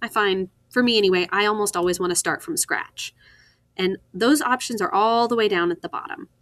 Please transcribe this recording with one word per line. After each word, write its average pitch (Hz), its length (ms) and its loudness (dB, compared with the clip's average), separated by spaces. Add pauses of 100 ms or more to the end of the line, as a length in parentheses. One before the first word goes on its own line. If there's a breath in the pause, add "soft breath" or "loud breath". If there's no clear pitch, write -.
I 233 80 -6
find, 190 400 0 (220)
for 247 120 2
me 240 140 4
anyway, 185 340 4
I 202 140 0
almost 208 320 0
always 180 240 0
wanna 175 160 -2
start - 260 -2
from 160 140 -8
scratch. - 580 -6 (640 soft breath)
And 185 220 -2 (160)
those 247 260 2
options 247 400 -2
are 180 120 -2
all 226 360 2
the 233 80 0
way 214 120 2
down 175 220 0
at 170 120 -6
the 170 80 -10
bottom. - 400 -12 (120)